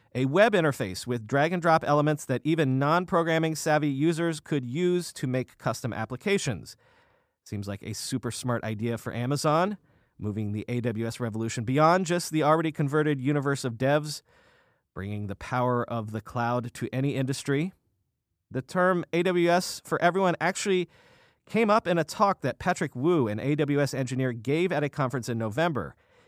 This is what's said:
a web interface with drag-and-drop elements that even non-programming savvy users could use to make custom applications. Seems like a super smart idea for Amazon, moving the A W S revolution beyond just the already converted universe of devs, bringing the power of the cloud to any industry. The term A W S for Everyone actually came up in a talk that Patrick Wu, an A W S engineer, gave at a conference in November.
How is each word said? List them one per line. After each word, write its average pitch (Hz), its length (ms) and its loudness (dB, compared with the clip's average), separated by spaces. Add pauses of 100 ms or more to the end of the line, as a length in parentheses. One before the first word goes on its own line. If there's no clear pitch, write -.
(140)
a 131 120 2
web 196 260 6
interface 131 540 0
with 120 200 -4
drag-and-drop 160 600 2
elements 147 400 2
that 127 180 -2
even 147 340 2
non-programming 160 760 2
savvy 151 340 0
users 156 520 0
could 143 240 -2
use 175 500 0
to - 120 -4
make 127 320 -2
custom 117 340 -4
applications. 110 840 -4 (680)
Seems 101 220 -8
like 101 160 -8
a 110 120 -8
super 123 360 -6
smart 120 320 -4
idea 113 360 -4
for - 140 -8
Amazon, 147 680 0 (400)
moving 104 340 -4
the 104 160 -4
A 120 120 -2
W 113 260 -2
S 113 140 -8
revolution 113 440 -4
beyond 156 420 4
just 170 240 -2
the 156 120 0
already 160 300 2
converted 151 480 0
universe 139 440 0
of 120 100 -4
devs, 147 480 0 (720)
bringing 104 320 -6
the 98 100 -6
power 123 540 0
of 110 220 -6
the 110 80 -4
cloud 120 540 -2
to - 180 -6
any 131 240 -2
industry. 139 560 -2 (800)
The 131 100 -6
term 180 540 0
A 170 80 4
W 175 260 4
S 175 340 2
for - 200 -2
Everyone 175 360 4
actually 185 520 0 (560)
came 220 240 2
up 220 160 4
in 175 100 2
a 165 80 2
talk 202 380 0
that 127 160 -2
Patrick 175 360 -2
Wu, 143 340 2
an 104 120 -4
A 143 140 0
W 143 260 2
S 139 140 0
engineer, 127 400 -2
gave 147 360 0
at 147 140 0
a 139 60 -2
conference 127 400 -2
in 117 80 -2
November. 113 560 -2 (340)